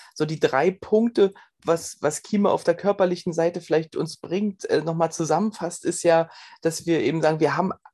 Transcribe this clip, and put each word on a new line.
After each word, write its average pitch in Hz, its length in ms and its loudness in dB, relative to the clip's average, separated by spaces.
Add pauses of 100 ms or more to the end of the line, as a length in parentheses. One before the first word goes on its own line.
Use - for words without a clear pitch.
(140)
so 156 120 -2
die 156 140 -4
drei 151 320 2
Punkte, 214 600 2 (320)
was, 165 360 -2
was 151 220 -2
Kime 202 260 0
auf - 160 0
der 170 100 2
körperlichen 180 560 0
Seite 170 300 -2
vielleicht 160 340 -2
uns - 220 -4
bringt, 196 520 -4
äh, 151 120 2
nochmal 165 300 -2
zusammenfasst, 170 760 -4
ist 175 180 -4
ja, 165 260 4 (320)
dass 165 240 -4
wir 165 160 2
eben 151 200 0
sagen, 156 180 2
wir 143 160 2
haben 143 160 0 (220)